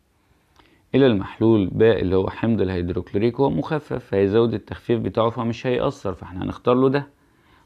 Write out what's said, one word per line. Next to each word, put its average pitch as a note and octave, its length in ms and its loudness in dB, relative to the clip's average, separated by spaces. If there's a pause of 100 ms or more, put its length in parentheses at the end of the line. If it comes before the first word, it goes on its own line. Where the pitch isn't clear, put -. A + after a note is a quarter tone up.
(960)
إلى C3+ 120 6
المحلول A2 600 2
ب G#2 160 0
اللي F#2+ 340 2
هو F#2+ 140 0
حمض A2+ 300 -2
الهيدروكلوريك F#2 800 -2
هو C#3 100 2
مخفف، D3 540 -6
فهيزود G#2 500 2
التخفيف A2 460 -4
بتاعه A2 300 0
فمش A#2 360 -6
هيأثر، B2 480 -4
فاحنا F#2 300 -12
هنختار G2+ 300 -2
له C3 140 4
ده. C#3 180 -2 (600)